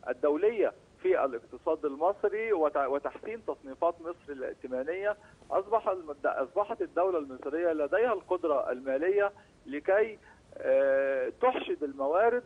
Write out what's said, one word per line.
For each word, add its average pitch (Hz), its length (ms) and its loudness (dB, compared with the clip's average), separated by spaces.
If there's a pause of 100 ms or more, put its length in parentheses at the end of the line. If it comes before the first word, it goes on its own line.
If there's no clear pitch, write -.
الدولية 151 640 0 (280)
في 180 240 2
الاقتصاد 139 600 -4
المصري 196 680 0
وت-، 156 240 2
وتحسين 143 680 -4
تصنيفات 165 560 -4
مصر 165 300 -12
الائتمانية، 139 880 -6 (340)
أصبح 202 360 0
الم-، 170 280 -4 (100)
أصبحت 202 560 -2
الدولة 175 380 0
المصرية 143 540 -2
لديها 185 400 2
القدرة 170 580 0
المالية 151 600 0 (340)
لكي، 196 540 0 (380)
آه، 135 760 2 (100)
تحشد 254 420 0
الموارد 160 640 2